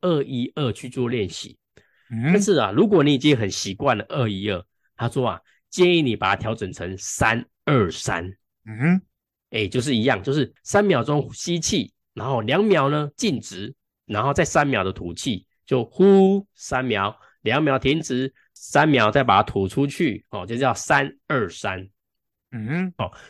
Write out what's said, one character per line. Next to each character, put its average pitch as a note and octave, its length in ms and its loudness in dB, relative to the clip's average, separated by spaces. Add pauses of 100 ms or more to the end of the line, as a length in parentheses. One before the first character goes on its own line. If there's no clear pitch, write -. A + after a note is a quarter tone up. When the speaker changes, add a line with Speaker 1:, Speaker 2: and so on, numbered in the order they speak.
Speaker 1:
二 E3 200 0
一 C3 320 -4
二 C#3 180 -2
去 - 160 -12
做 B2 200 -4
练 A2+ 180 -2
习。 - 300 -14 (540)
Speaker 2:
嗯 A2+ 140 -6
哼。 D#3 100 2
Speaker 1:
但 G#3 80 4
是 G3 140 2
啊， G#2+ 160 2
如 D#3+ 140 4
果 G3 160 4
你 D3 120 4
已 C3 40 0
经 C#3+ 160 4
很 G#2+ 160 0
习 F#2+ 240 -6
惯 C3 220 0
了 G2+ 140 -6
二 C3 180 -2
一 G2+ 220 -4
二， F2+ 120 -4 (320)
他 A#2 140 -4
说 B2 220 -2
啊， E2+ 100 -10 (300)
建 F3+ 260 4
议 D#3+ 60 2
你 A#2+ 120 0
把 G2+ 140 -2
它 G2 80 2
调 A2 180 -6
整 G2 160 -8
成 F2+ 280 -10
三 A2+ 440 -2 (220)
二 A#2 260 2
三。 F2 340 -6 (420)
Speaker 2:
嗯 A2 120 -14
哼。 F3 240 2 (480)
Speaker 1:
哎， A2 160 -2
就 A#2 140 -2
是 C3 160 0
一 G#2+ 60 2
样， A2+ 200 2
就 C#3 100 -2
是 C#3 200 -2 (100)
三 G3+ 220 2
秒 F#3 180 2
钟 D3 300 -2
吸 E3+ 260 -4
气， D#3+ 320 -2 (220)
然 A2 140 -10
后 B2+ 160 -2
两 C#3 200 0
秒 E3 280 0
呢 D3 260 -4
静 D3+ 240 -2
止， G2 340 -12 (300)
然 G#2+ 180 -4
后 C#3 120 -2
再 F3 100 2
三 D3 220 2
秒 A2+ 180 0
的 F#2+ 80 -2
吐 F2 220 -10
气， G2 320 -6 (180)
就 B2+ 200 0
呼 G3 600 6 (100)
三 C3 300 -4
秒， G#2 320 -2 (260)
两 B2 200 0
秒 C#3 160 2
停 C#3+ 220 0
止， C3 320 -4 (220)
三 - 340 2
秒 A#2+ 200 4
再 C3+ 140 2
把 A#2 140 4
它 G#2 60 6
吐 G2 260 -2
出 C#3 180 0
去， C3+ 440 -4
哦， G#2 140 -10
就 A2+ 120 -8
叫 B2+ 180 0
三 C#3 360 0 (180)
二 A#2+ 200 -2
三。 F#2+ 400 -10 (640)
Speaker 2:
嗯 A2 160 -10
哼。 F3 320 -4
Speaker 1:
哦， - 140 -6 (160)